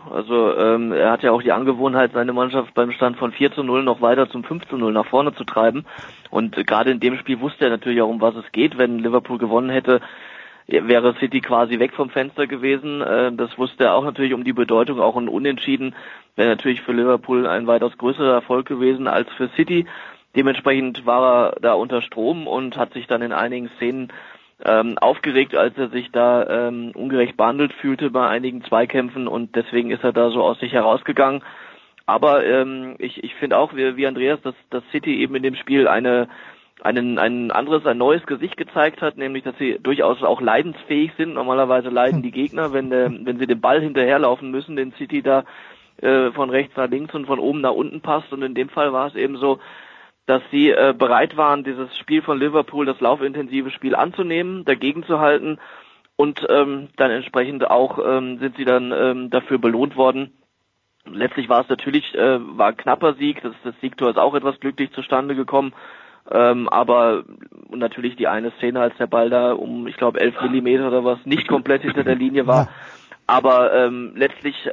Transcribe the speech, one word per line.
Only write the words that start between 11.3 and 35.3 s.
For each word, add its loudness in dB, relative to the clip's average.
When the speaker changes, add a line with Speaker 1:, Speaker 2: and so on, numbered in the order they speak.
Speaker 1:
quasi 0
weg 0
vom -4
Fenster -4
gewesen. -4
Äh, 0
das -6
wusste -2
er 4
auch 4
natürlich -2
um -6
die -2
Bedeutung, 2
auch 2
ein -4
Unentschieden -4
wäre 4
natürlich 0
für -4
Liverpool 2
ein -2
weitaus 2
größerer 0
Erfolg 0
gewesen 0
als 0
für -4
City. 0
Dementsprechend 0
war 4
er -8
da 4
unter 0
Strom -4
und -6
hat -4
sich -12
dann 0
in -6
einigen -4
Szenen, -4
ähm, 2
aufgeregt, 0
als 2
er -4
sich -8
da, 2
ähm, -8
ungerecht -2
behandelt 0
fühlte -2
bei 2
einigen -4
Zweikämpfen 0
und -6
deswegen -2
ist -6
er 0
da 4
so 0
aus 2
sich -8
herausgegangen. 2
Aber, 4
ähm, 0
ich, -10
ich -12
finde 0
auch, 0
wie, -2
wie 0
Andreas, -2
dass, -8
dass -6
City -2
eben -2